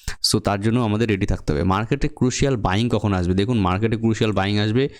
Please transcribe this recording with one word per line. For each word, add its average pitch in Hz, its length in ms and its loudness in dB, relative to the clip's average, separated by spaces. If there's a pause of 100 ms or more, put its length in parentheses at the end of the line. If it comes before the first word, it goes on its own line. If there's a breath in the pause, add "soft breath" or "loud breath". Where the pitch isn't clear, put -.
(320 loud breath)
So, 107 80 2
তার 101 200 0
জন্য 113 200 0
আমাদের 110 280 0
রেডি 101 180 0
থাকতে - 260 -2
হবে। 73 100 0
মার্কেটে 113 460 0
ক্রুশিয়াল 131 480 0
বাইং 101 320 0
কখন 107 240 0
আসবে? 90 220 0
দেখুন, 104 240 0
মার্কেটে 101 380 0
ক্রুশিয়াল 110 360 0
বাইং 101 260 0
আসবে 110 300 0 (120)